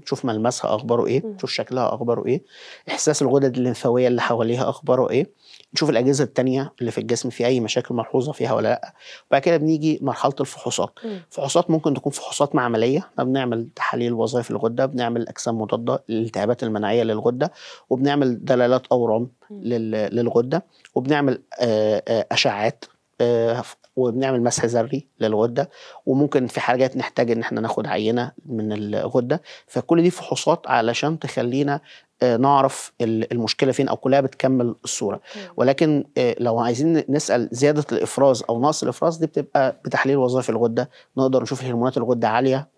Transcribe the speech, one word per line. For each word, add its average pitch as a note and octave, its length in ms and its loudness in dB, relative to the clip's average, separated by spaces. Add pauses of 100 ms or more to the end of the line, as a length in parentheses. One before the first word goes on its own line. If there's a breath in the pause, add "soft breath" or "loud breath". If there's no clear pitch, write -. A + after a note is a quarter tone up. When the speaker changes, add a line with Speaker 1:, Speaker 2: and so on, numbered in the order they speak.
Speaker 1:
نشوف - 220 -4
ملمسها A2+ 500 0
أخباره A#2 320 0
إيه، C3 200 0
Speaker 2:
مم. G#3+ 60 -8
Speaker 1:
نشوف F#3+ 180 -8
شكلها B2 440 -4
أخباره A#2 320 -2
إيه، C#3 160 0 (460 loud breath)
إحساس - 340 0
الغدد C3+ 340 2
الليمفاوية B2 520 2
اللي A#2+ 140 2
حواليها A#2+ 460 0
أخباره B2+ 420 0
إيه، B2+ 200 0 (440 loud breath)
نشوف D3+ 160 0
الأجهزة C3 340 2
التانية C3 560 -2
اللي A#2+ 100 -4
في - 80 -6
الجسم A#2 320 -2
في A#2+ 160 -2
أي B2 140 2
مشاكل A#2 340 -2
ملحوظة B2 380 -2
فيها B2 200 -2
ولا A2 160 2
لأ. - 260 -4 (360 loud breath)
وبعد C#3 120 4
كده E3+ 140 4
بنيجي D#3 460 0
مرحلة B2+ 380 -2
الفحوصات. - 520 -4 (120)
Speaker 2:
مم. G3+ 260 -10
Speaker 1:
الفحوصات E3+ 400 0
ممكن D#3 240 2
تكون C3+ 180 -2
فحوصات - 420 -4
معملية، B2 440 2
إحنا C#3 260 -4
بنعمل B2 520 -2
تحاليل A#2+ 360 -2
وظائف A#2 380 -2
الغدة، A#2 360 0
بنعمل A#2+ 420 -2
أجسام A2+ 320 -4
مضادة A#2 480 -2
للالتهابات A2 540 -2
المناعية A2 400 0
للغدة، A#2+ 500 0 (380 loud breath)
وبنعمل C3 540 2
دلالات B2 480 2
أورام A#2+ 360 2 (220)
Speaker 2:
مم. G#3 120 -16
Speaker 1:
لل-، A2 540 -2
للغدة، A#2+ 480 2 (300 soft breath)
وبنعمل، C3+ 480 0 (180)
آه، G#2+ 480 2
آه، A2+ 240 0
أشعات، G#2+ 520 0 (360)
آه، A#2 400 2
ف-، - 160 -14 (200)
وبنعمل B2+ 460 0
مسح A#2+ 220 0
ذري A#2 420 -2 (140)
للغدة، A2+ 500 0 (360 loud breath)
وممكن C#3 400 2
في - 140 -8
حاجات B2+ 360 0
نحتاج B2 340 -2
إن A#2 100 0
إحنا A2+ 200 -4
ناخد A2+ 260 -4
عينة A2+ 460 -2 (140)
من G#2+ 260 -4
الغدة. G#2+ 720 -2 (240 loud breath)
فكل E3+ 360 2
دي F3 80 4
فحوصات - 560 -2
علشان B2 520 0
تخلينا، C3+ 640 -2 (420 loud breath)
آه، B2 140 4
نعرف C3+ 640 2
ال-، A2+ 320 -2
المشكلة A#2+ 400 0
فين، C3+ 160 0
أو - 80 -2
كلها C3+ 240 2
بتكمل C3 540 0 (100)
الصورة. G2 360 -4 (160 loud breath)
Speaker 2:
مم. G3+ 60 -12 (140 loud breath)
Speaker 1:
ولكن، C#3 480 2 (140)
آه، B2 200 0
لو A#2 200 0
عايزين C3 500 0
نسأل B2 440 0
زيادة D3 400 2
الإفراز B2+ 560 2
أو A#2 120 -2
نقص D3 220 0
الإفراز، D#3+ 340 -2
دي D#3+ 100 -2
بتبقى C3+ 580 -2
بتحليل C3+ 320 0
وظائف B2+ 340 2
الغدة، A#2 400 0 (260 soft breath)
نقدر C3 260 2
نشوف B2 220 -6
هرمونات B2 320 -2
الغدة A#2 320 0
عالية C3 500 0